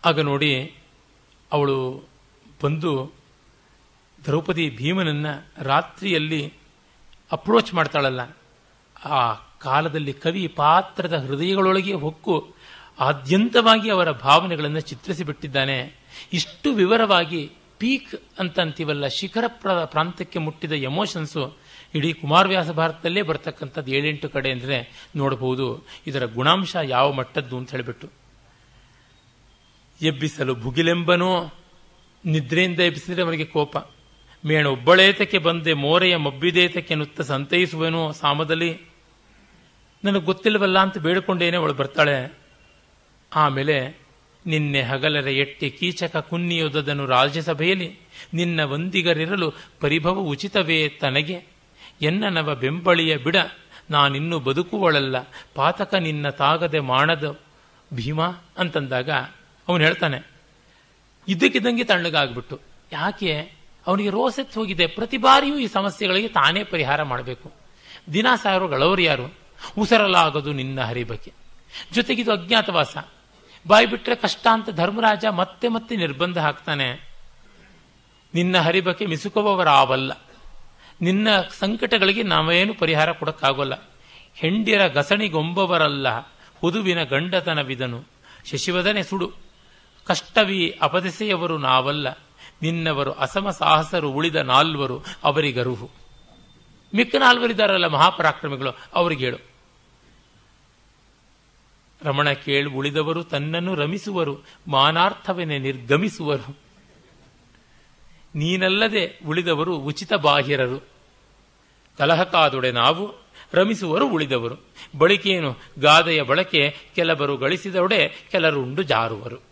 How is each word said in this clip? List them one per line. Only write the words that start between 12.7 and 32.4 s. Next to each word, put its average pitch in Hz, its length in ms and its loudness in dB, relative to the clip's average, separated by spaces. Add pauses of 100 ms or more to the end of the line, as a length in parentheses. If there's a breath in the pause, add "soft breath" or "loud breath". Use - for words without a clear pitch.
ಆದ್ಯಂತವಾಗಿ 208 920 2
ಅವರ 175 200 2
ಭಾವನೆಗಳನ್ನು 151 720 2
ಚಿತ್ರಿಸಿಬಿಟ್ಟಿದ್ದಾನೆ. 139 1120 -6 (380 loud breath)
ಇಷ್ಟು 185 400 -4
ವಿವರವಾಗಿ 185 800 2 (280)
ಪೀಕ್ - 360 -4 (240)
ಅಂತಂತೀವಲ್ಲ, 156 680 -4
ಶಿಖರ 202 420 -4
ಪ್ರ-, 185 380 -2
ಪ್ರಾಂತಕ್ಕೆ 170 520 -4
ಮುಟ್ಟಿದ 156 340 -6
ಎಮೋಷನ್ಸು 151 840 -6 (360 loud breath)
ಇಡೀ 156 180 0
ಕುಮಾರವ್ಯಾಸ 175 580 2
ಭಾರತದಲ್ಲೇ 165 520 -2
ಬರ್ತಕ್ಕಂಥದ್ದು 151 680 -6
ಏಳೆಂಟು 147 380 -2
ಕಡೆ 135 240 -2
ಅಂದರೆ 123 640 -8
ನೋಡಬಹುದು 127 680 -2 (200 loud breath)
ಇದರ 135 180 -4
ಗುಣಾಂಶ 147 600 0
ಯಾವ 131 280 2
ಮಟ್ಟದ್ದು 127 460 -6
ಅಂತ 123 120 -12
ಹೇಳಿಬಿಟ್ಟು. 123 380 -10 (1900 soft breath)
ಎಬ್ಬಿಸಲು 147 520 -2
ಭುಗಿಲೆಂಬನೋ, 170 1000 0 (720)
ನಿದ್ರೆಯಿಂದ 160 560 0